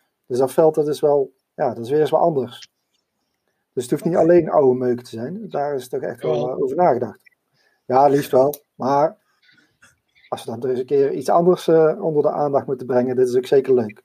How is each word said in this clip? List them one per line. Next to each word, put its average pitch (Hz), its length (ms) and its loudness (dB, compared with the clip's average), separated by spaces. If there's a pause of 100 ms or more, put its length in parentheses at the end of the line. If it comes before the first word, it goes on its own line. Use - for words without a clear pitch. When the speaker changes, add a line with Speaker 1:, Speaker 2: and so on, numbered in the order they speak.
(280)
Speaker 1:
Dus 120 100 -4
dat 131 160 0
veld, 160 220 4
dat 151 120 0
is 147 120 -4
wel, 143 340 0 (220)
ja, 135 180 -2
dat 117 100 -12
is 113 60 -8
weer 147 100 2
eens - 100 2
wat 156 120 2
anders. 143 460 -2 (1080)
Dus 123 100 -6
het - 80 -8
hoeft 151 120 -4
niet 165 100 -2
Speaker 2:
Oké. 170 100 2
Speaker 1:
alleen 165 260 4
oude 131 300 2
meuk 123 220 -2
te - 80 -20
zijn. 160 400 -12
Daar 147 260 -6
is 127 140 -10
toch 135 120 -8
echt - 200 -10
wel, - 140 -2
Speaker 3:
Jawel. 127 200 -6
Speaker 1:
eh, - 80 -4
over 131 120 -4
nagedacht. 123 440 0 (640)
Ja, 131 220 4
liefst 139 240 0
wel. 139 340 2 (100)
Maar 139 420 0 (1120)
als - 180 -10
we 123 60 -10
dan 113 80 -10
dus 127 200 -4
een 127 60 -6
keer 139 260 0
iets 143 180 -6
anders, 175 380 2
eh, 160 340 2
onder 151 220 -2
de 147 80 0
aandacht 139 360 -2
moeten 131 200 -6
brengen, 127 280 0
dit 127 120 2
is 120 80 -2
ook 127 100 0
zeker 135 280 2
leuk. 110 320 -2